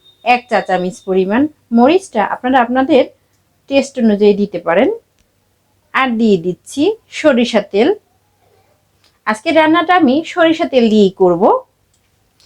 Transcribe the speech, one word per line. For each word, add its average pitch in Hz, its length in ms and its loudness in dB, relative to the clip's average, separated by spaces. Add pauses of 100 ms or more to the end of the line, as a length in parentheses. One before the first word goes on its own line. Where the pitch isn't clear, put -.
(220)
এক 240 280 -2
চা 208 100 -2
চামচ 185 440 -6
পরিমাণ। 190 420 -2 (260)
মরিচটা 240 520 0
আপনারা 254 360 -2
আপনাদের 262 440 0 (640)
টেস্ট 269 300 -2
অনুযায়ী 208 360 2
দিতে 196 240 -4
পারেন। 180 320 0 (1040)
আর 254 160 -2
দিয়ে 220 280 0
দিচ্ছি 226 600 -6 (140)
সরিষা 240 500 0
তেল। 233 340 -2 (1300)
আজকে 262 280 -4
রান্নাটা 320 420 2
আমি 311 320 2
সরিষা 330 380 0
তেল 233 260 0
দিয়েই 208 200 4
করব। 190 520 0 (840)